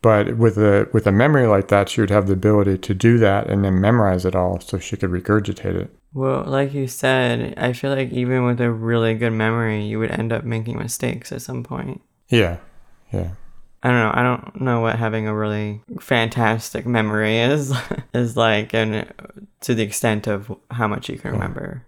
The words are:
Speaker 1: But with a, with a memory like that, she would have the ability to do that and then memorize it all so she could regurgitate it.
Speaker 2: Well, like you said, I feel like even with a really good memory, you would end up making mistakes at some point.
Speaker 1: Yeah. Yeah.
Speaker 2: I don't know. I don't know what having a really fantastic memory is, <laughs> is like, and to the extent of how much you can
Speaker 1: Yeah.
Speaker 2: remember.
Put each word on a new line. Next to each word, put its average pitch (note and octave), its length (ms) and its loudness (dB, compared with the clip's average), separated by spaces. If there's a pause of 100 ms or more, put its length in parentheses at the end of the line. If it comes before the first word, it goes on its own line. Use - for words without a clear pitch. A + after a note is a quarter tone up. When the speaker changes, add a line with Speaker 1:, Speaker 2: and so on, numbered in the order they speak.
Speaker 1:
But A2 340 4
with A2+ 220 4
a, G#2 340 4
with A2 140 2
a G2+ 60 4
memory C3 340 4
like G2 220 4
that, G2+ 200 4
she - 120 -4
would G2+ 100 2
have G2+ 160 4
the G2 60 0
ability G2 460 2
to - 140 -6
do A2+ 260 4
that G2+ 300 4
and G2+ 160 2
then F#2 160 2
memorize G2+ 440 4
it F#2 100 0
all F#2 240 0
so - 220 -6
she - 160 -8
could F#2 140 -2
regurgitate F#2+ 680 0
it. F2+ 180 -8 (180)
Speaker 2:
Well, C3+ 320 -2
like C3+ 300 -2
you C3+ 140 -4
said, B2+ 680 0
I B2+ 160 -2
feel C#3 220 -4
like C3+ 160 -2
even B2+ 340 0
with A#2+ 160 0
a A#2+ 120 0
really A2+ 420 0
good A2+ 180 0
memory, A2 520 0
you G#2+ 160 -4
would A2 100 -2
end A2+ 220 -2
up A2+ 100 -4
making A#2 340 -6
mistakes A#2+ 540 -6
at C3 120 -10
some B2 200 -10
point. - 380 -10 (280)
Speaker 1:
Yeah. F#2 280 2 (560)
Yeah. F2+ 220 -6 (500)
Speaker 2:
I B2 60 2
don't B2 100 4
know. A2 120 2
I B2 120 0
don't B2 360 -4
know B2 200 0
what A2+ 180 0
having A2 300 -2
a G#2+ 60 -4
really G#2+ 480 -4 (180)
fantastic A2+ 840 -2
memory A2 540 0
is, C3+ 340 0 (220)
<laughs> - 180 -10
is A#2+ 240 -2
like, A2 380 0
and A2 320 -2 (540)
to - 160 0
the A2 80 0
extent G#2+ 420 -2
of G2+ 260 -6 (200)
how A#2 160 -2
much G#2+ 200 -6
you - 80 -10
can - 140 -10
Speaker 1:
Yeah. - 80 -4
Speaker 2:
remember. F#2 500 -8